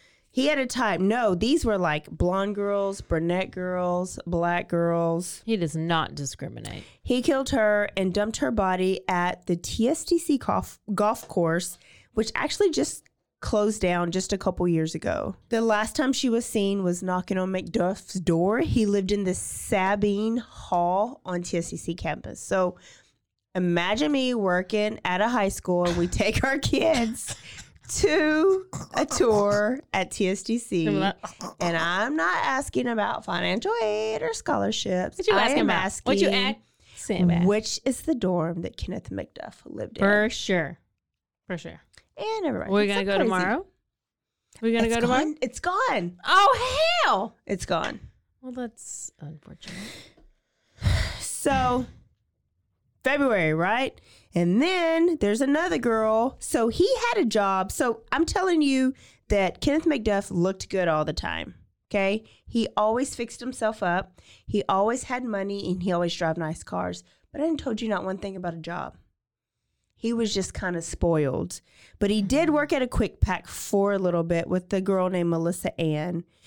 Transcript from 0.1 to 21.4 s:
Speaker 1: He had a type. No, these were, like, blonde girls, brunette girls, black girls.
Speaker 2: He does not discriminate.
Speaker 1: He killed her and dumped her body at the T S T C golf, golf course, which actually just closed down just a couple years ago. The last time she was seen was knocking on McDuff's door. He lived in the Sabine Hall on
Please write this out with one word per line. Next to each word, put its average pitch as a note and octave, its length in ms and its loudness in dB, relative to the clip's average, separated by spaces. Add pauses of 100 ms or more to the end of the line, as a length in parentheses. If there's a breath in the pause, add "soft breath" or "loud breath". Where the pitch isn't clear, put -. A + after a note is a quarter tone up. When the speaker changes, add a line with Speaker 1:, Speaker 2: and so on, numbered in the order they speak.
Speaker 1:
He C4 160 0
had D4 140 4
a B3+ 80 0
type. G#3+ 320 0
No, G#3 340 4
these A#3+ 320 2
were, G#3 140 2
like, D#3 320 0
blonde F#3+ 420 0
girls, G3+ 480 -2
brunette F3 480 -2
girls, F3+ 800 -4
black F3 420 0
girls. E3+ 800 0
Speaker 2:
He A3 100 0
does D#3+ 180 -2
not D#3+ 380 -2
discriminate. B2 680 -10 (180 loud breath)
Speaker 1:
He B3 220 0
killed C4+ 260 2
her G#3 480 2
and F#3+ 160 0
dumped G#3 240 0
her C4+ 140 0
body F#3 480 0 (100)
at F3+ 380 -2
the F3 80 2
T A3 340 -2
S D#4+ 140 -2
T E4+ 160 2
C C#4+ 180 0
golf, - 400 -4 (160)
golf G#3 340 0
course, E3+ 520 0 (340 soft breath)
which A3 220 0
actually F4+ 340 2
just - 340 -2 (380)
closed G#3+ 400 0
down F3 300 0
just F#3 200 -2
a G3 60 -2
couple F3+ 300 0
years D#3+ 260 2
ago. A#2+ 420 -4 (140)
The A3+ 120 0
last A3 340 0
time C4+ 180 2
she B3+ 160 0
was A#3 160 0
seen G3+ 380 0
was F3+ 180 0
knocking F#3 380 -2
on F#3 120 -2
McDuff's F#3 640 -4
door. F3+ 440 2
He B3+ 260 2
lived G3+ 260 0
in G3+ 120 0
the F#3 100 0
Sabine G#3 1040 0
Hall F#3+ 880 -2
on F3+ 160 -4